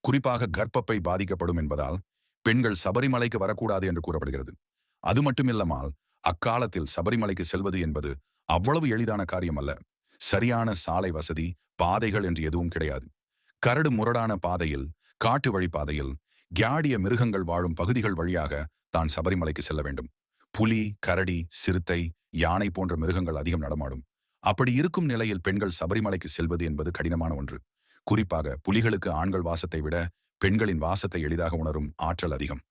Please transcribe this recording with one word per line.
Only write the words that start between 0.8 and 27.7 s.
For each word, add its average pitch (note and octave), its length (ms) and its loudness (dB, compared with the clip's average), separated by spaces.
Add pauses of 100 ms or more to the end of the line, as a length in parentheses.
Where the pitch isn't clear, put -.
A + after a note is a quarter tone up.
பாதிக்கப்படும் F2 560 0
என்பதால், D2 420 -2 (440)
பெண்கள் A2+ 420 4
சபரிமலைக்கு A#2+ 520 2
வரக்கூடாது G2 500 0
என்று E2+ 140 0
கூறப்படுகிறது. C#2 520 -4 (520)
அது A#2 180 4
மட்டுமில்லாமல், G#2 680 0 (340)
அக்காலத்தில் F#2+ 720 0
சபரிமலைக்கு G2+ 460 0
செல்வது F#2 400 -2
என்பது D2+ 360 -2 (280)
அவ்வளவு C3+ 440 2
எளிதான A2 360 0
காரியம் F2 320 -2
அல்ல. C#2 220 -4 (420)
சரியான A2+ 540 2
சாலை F2+ 360 0
வசதி, E2 440 -4 (200)
பாதைகள் G#2 480 2
என்று E2+ 200 0
எதுவும் E2+ 260 0
கிடையாது. D2+ 380 -4 (520)
கரடு C#3+ 320 4
முரடான A2+ 460 2
பாதையில், E2 540 -2 (260)
காட்டு B2+ 340 2
வழி F#2+ 180 0
பாதையில், D2 480 -4 (380)
கியாடிய C3 440 2
மிருகங்கள் G#2 440 2
வாழும் F2 320 0
பகுதிகள் G#2 400 0
வழியாக D#2 520 -2 (220)
தான் D#2+ 200 2
சபரிமலைக்கு D#2 500 0
செல்ல D2+ 240 -4
வேண்டும். C2 280 -6 (400)
புலி, G#2+ 480 2
கரடி, F2+ 500 0
சிறுத்தை, F2 640 0 (200)
யானை F2 400 2
போன்ற F2 260 -2
மிருகங்கள் E2+ 380 0
அதிகம் D#2+ 260 -2
நடமாடும். C#2+ 440 -6 (360)
அப்படி B2 320 2
இருக்கும் E3 320 2
நிலையில் A2+ 380 0
பெண்கள் G2 380 0
சபரிமலைக்கு G2+ 440 0
செல்வது E2+ 400 -2
என்பது D#2 260 -2
கடினமான E2 440 -2
ஒன்று. C2 240 -8 (440)